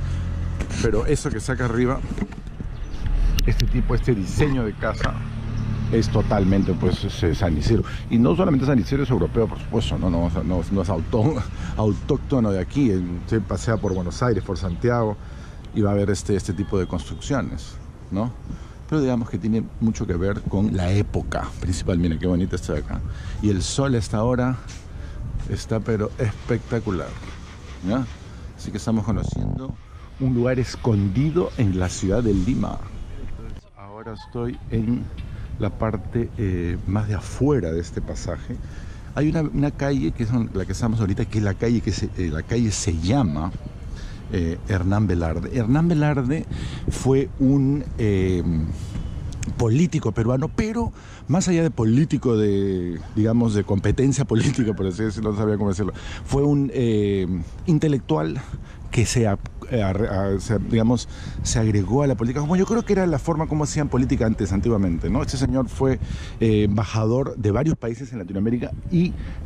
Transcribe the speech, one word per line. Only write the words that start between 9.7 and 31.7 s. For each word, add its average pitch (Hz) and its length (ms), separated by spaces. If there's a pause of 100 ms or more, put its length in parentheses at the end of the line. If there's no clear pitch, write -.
no, 90 140
no, 85 180 (140)
no, 90 180 (100)
no 101 120
es 85 60
auto-, 110 520 (160)
<laughs> - 200
autóctono 110 760
de 95 80
aquí. 120 320
Él 92 120 (220)
se 110 160
pasea 104 360
por 95 180
Buenos 90 260
Aires, 123 220
por 95 160
Santiago, 107 580 (560)
y 107 80
va 101 100
a - 20
ver 101 160
este, 101 260
este 92 180
tipo 98 260
de 90 80
construcciones, - 880 (360)
¿no? 110 200 (580)
Pero 156 120
digamos 123 280
que - 80
tiene 107 260 (180)
mucho 113 260
que 90 80
ver 87 260
con 101 340
la 92 160
época, 95 560 (120)
principal. 87 400
Mira 85 180
qué 87 80
bonita 90 300
está 85 200
acá. - 240 (420)
Y 104 80
el 95 120
sol 139 320
a 117 60
esta 107 240
hora 123 340 (880)
está, 107 320
pero 107 380
espectacular, 107 920 (800)
¿ya? 120 180 (520)
Así - 140
que 104 60
estamos 110 280
conociendo - 720 (440)
un 127 140
lugar 123 260
escondido 120 1000
en 95 220